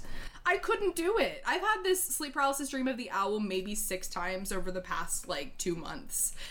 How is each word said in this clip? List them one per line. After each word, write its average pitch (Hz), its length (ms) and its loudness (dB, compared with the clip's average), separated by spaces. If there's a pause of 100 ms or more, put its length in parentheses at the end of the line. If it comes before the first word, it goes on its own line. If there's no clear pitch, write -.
(460)
I 359 120 6
couldn't 392 380 2
do 359 240 4
it. 165 260 2
I've 285 160 2
had 403 220 2
this 370 200 4
sleep 294 300 -2
paralysis 277 360 2
dream 262 180 0
of 262 100 0
the 240 140 -8
owl 208 280 2
maybe 196 360 0
six - 340 -2
times 185 420 -2
over 185 200 0
the 185 100 -2
past, 170 480 -2
like, 143 280 -4
two 170 180 0
months, - 580 -4 (180)